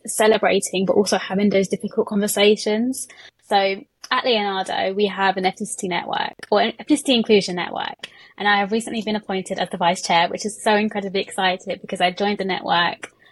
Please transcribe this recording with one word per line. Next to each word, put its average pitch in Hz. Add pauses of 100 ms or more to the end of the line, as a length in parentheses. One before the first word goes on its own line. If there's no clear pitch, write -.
celebrating, 196
but 180
also 202
having 202
those 196
difficult 208
conversations. 208 (360)
So 208 (540)
at -
Leonardo, 196
we 202
have 190
an 185
ethnicity 190
network, - (160)
or 208
an 220
ethnicity -
inclusion 208
network. 50 (280)
And 202
I 208
have 202
recently 226
been 208
appointed 190
as 185
the 190
vice 180
chair, 175
which 185
is 208
so 214
incredibly 202
excited 185
because -
I 180
joined 202
the 196
network - (220)